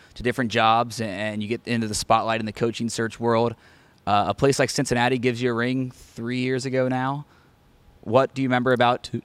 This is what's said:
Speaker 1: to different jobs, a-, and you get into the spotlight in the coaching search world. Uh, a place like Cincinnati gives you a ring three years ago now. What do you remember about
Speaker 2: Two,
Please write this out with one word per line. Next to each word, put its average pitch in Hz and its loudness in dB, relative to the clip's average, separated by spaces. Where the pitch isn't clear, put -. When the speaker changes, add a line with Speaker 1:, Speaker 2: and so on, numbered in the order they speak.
Speaker 1:
to - -16
different 120 -2
jobs, 113 2
a-, 110 -4
and 104 -6
you 104 -6
get 117 -4
into 113 -2
the 104 -4
spotlight 113 0
in 110 -8
the 107 -8
coaching 117 -4
search 113 -4
world. 117 2
Uh, 104 2
a 101 0
place 139 2
like 131 2
Cincinnati 123 0
gives 120 0
you 123 2
a 120 0
ring 127 -2
three 123 -8
years 127 -2
ago 127 0
now. 131 -2
What 123 2
do 135 -4
you 131 0
remember 127 4
about 120 2
Speaker 2:
Two, - -6